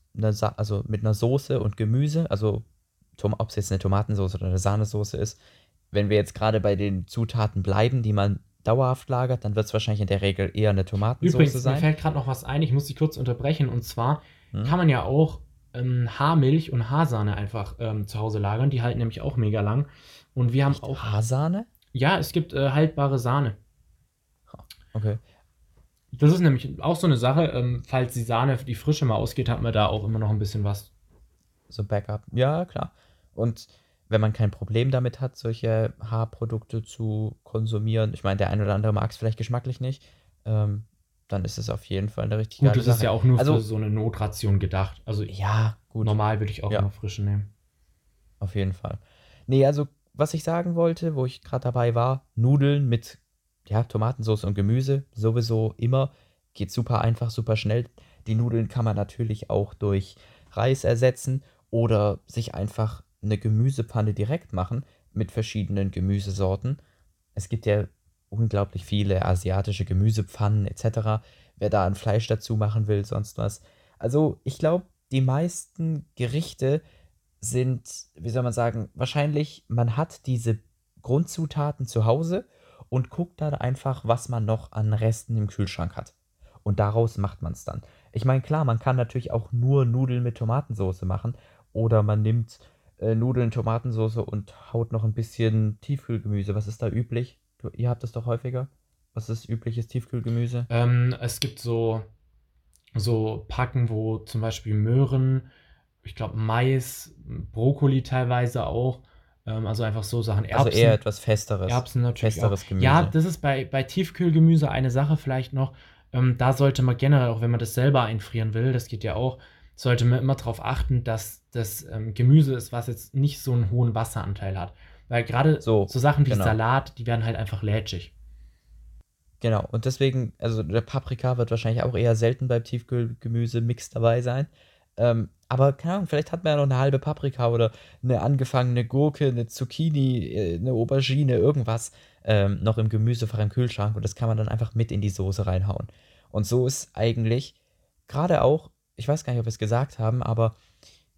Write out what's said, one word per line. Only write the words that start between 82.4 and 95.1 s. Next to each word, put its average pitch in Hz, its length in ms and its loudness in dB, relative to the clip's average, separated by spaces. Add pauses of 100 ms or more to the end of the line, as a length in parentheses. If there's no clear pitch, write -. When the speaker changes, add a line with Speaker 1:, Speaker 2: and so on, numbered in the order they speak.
Speaker 1:
und 135 220 -2
guckt - 300 -6
dann 151 140 -2
einfach, 131 520 -4
was 117 220 0
man 117 160 -2
noch 110 280 -2
an 107 200 0
Resten 110 440 0
im 104 100 0
Kühlschrank 92 500 -4
hat. - 180 -12 (480)
Und 104 180 0
daraus 110 360 2
macht 98 260 -4
man's - 220 -8
dann. - 180 -8 (300)
Ich 117 120 -4
mein, 131 180 2
klar, 156 220 0
man 117 140 2
kann 127 180 0
natürlich 123 340 -2
auch - 220 -4
nur 127 320 4
Nudeln 123 380 0
mit 120 140 -4
Tomatensauce 110 680 -2
machen 95 340 -4 (360)
oder 113 300 2
man 107 200 2
nimmt, 113 360 0 (400)
äh, 110 160 0
Nudeln, 120 380 0
Tomatensauce 110 640 -2
und - 540 -8
haut 117 200 -2
noch 113 120 -2
ein 107 100 0